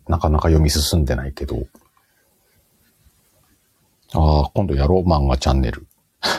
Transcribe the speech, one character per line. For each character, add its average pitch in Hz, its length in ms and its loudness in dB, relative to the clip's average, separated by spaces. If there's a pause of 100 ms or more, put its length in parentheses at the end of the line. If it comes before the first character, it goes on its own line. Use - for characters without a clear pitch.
な 82 100 0
か 80 120 0
な 76 80 2
か - 100 0
読 78 140 4
み 76 80 2
進 78 300 -2
ん 71 40 0
で 64 100 -2
な 65 120 -6
い 67 80 -10
け - 120 -10
ど。 - 200 -8 (2500)
あ 76 320 2
ー、 - 100 -6
今 101 120 -2
度 73 80 -2
や 69 120 0
ろ 92 140 4
う、 90 80 -2
漫 73 180 2
画 64 100 2
チ - 120 -4
ャ 67 40 2
ン 67 80 2
ネ 58 100 -2
ル。 - 160 -12 (340)
<laughs> - 60 -8 (120)